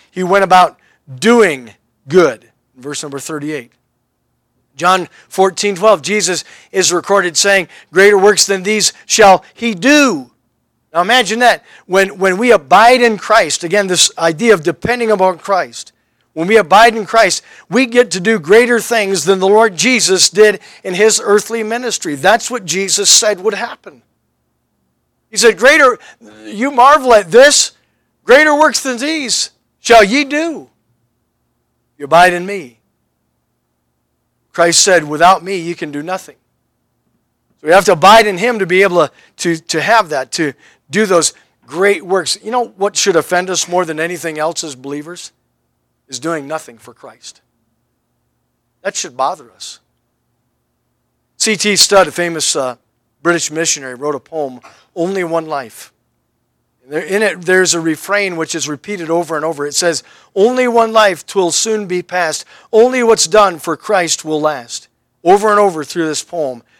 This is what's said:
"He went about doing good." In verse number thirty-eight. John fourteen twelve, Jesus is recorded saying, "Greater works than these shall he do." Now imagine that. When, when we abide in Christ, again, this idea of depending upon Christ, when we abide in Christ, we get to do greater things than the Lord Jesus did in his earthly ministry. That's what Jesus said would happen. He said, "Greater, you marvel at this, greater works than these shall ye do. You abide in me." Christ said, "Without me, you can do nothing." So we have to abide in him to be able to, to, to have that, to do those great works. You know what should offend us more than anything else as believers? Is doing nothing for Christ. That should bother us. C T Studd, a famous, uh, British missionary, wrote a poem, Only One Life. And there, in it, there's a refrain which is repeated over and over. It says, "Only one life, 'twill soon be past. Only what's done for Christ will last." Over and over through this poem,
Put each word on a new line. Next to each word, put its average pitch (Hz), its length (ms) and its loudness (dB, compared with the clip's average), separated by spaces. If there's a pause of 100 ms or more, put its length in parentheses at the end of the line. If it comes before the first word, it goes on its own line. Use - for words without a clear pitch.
(120)
"He 185 120 -8
went 196 200 2
about 180 360 2 (400)
doing 165 540 2 (340)
good." 147 420 0 (260)
In 127 60 -20
verse 143 220 -12
number 139 160 -12
thirty-eight. 147 520 -10 (1040)
John 180 320 -2 (220)
fourteen 190 460 -2
twelve, 190 260 2
Jesus 175 420 -4 (280)
is 185 200 0
recorded 180 460 -2
saying, 196 300 0 (240)
"Greater 196 260 4
works 196 300 2
than 196 160 -4
these 208 280 -2 (140)
shall 196 480 4
he 233 220 -4
do." 175 560 0 (600)
Now 165 100 0
imagine 220 400 0
that. 226 220 2 (220)
When, 196 320 0
when 185 220 0
we 240 120 2
abide 214 520 4
in 220 160 0
Christ, 190 440 0
again, 196 220 -2
this 180 320 0
idea 170 380 2
of 160 80 -10
depending 226 480 -4
upon 185 260 0
Christ, 160 540 -6 (420)
when 165 140 -6
we 220 100 4
abide 214 380 4
in 214 100 -6
Christ, 214 380 0 (260)
we 247 160 0
get 240 240 0
to 185 100 -6
do 214 200 0
greater 226 400 2
things 196 460 -4
than 190 120 2
the 185 100 0
Lord 208 300 2
Jesus 190 540 0
did 202 280 2 (240)
in 185 120 -8
his 208 280 2
earthly 214 380 -2
ministry. 220 540 -6
That's 190 340 0
what 226 160 -8
Jesus 190 420 -4
said 208 320 0
would 202 140 -2
happen. 190 480 -14 (1300)
He 214 80 -10
said, 208 220 2
"Greater, 269 400 4 (440)
you 220 280 -6
marvel 262 420 4
at 196 160 2
this, 269 440 4 (500)
greater 294 360 4
works 302 220 2
than 247 160 -6
these 285 540 -6 (280)
shall 226 240 6
ye 247 200 0
do. 285 480 -6 (1300)
You 143 60 -12
abide 175 280 6
in 175 140 -6
me." 165 320 -12 (1700)
Christ 170 300 0
said, 180 220 2
"Without 160 400 2
me, 190 140 -8
you 170 180 -8
can 156 160 -12
do 147 100 -10
nothing." 175 360 -12 (1200)
So 151 60 -8
we 165 60 4
have 190 120 4
to 202 60 2
abide 196 340 6
in 190 140 -4
him 233 180 -2
to 190 80 -2
be 185 160 0
able 175 260 2
to, - 40 -12 (260)
to, 170 200 -4 (100)
to 156 140 -4
have 202 280 0
that, 135 220 -6
to 147 220 -4 (360)
do 208 160 0
those 175 300 0 (320)
great 185 360 -2
works. 175 400 -4
You 208 60 -10
know 240 160 -4
what 202 320 -6
should 190 180 -2
offend 175 360 -2
us 175 160 -6
more 175 180 -2
than 156 140 -10
anything 160 400 -8
else 156 240 -6
as 147 120 -12
believers? 147 560 -14 (800)
Is 127 100 -14
doing 151 280 -8
nothing 147 300 -12
for 117 160 -20
Christ. - 480 -20 (1400)
That 202 140 -8
should 135 200 -10
bother 131 340 -6
us. - 300 -20 (1600)
C 220 180 -2
T 202 220 -2
Studd, 190 320 2
a - 20 -12
famous, 165 460 -4
uh, 127 180 -6 (480)
British 165 260 -2
missionary, 151 460 -6
wrote 147 180 -6
a 135 60 -8
poem, 135 400 -10 (360)
Only 185 280 -4
One 165 240 -4
Life. 139 460 -12 (920)
And 131 80 -20
there, 156 100 -6
in 196 220 -4
it, 185 200 -2
there's 185 300 2
a 170 60 -2
refrain 180 560 -4
which 160 180 -6
is 147 140 -8
repeated 160 420 -10
over 165 280 -4
and 147 80 -6
over. 147 200 -6
It 143 80 -10
says, 170 300 -2 (320)
"Only 247 320 0
one 226 240 0
life, 208 340 2
'twill 185 260 -2
soon 214 360 -4
be 180 160 -6
past. 170 400 -6 (300)
Only 247 280 2
what's 226 240 2
done 185 320 2
for 151 200 -6
Christ 180 480 -4
will 156 160 -4
last." 139 480 -6 (340)
Over 202 260 4
and 208 100 4
over 165 260 0
through 165 220 -6
this 147 160 -6
poem, 135 400 -8 (160)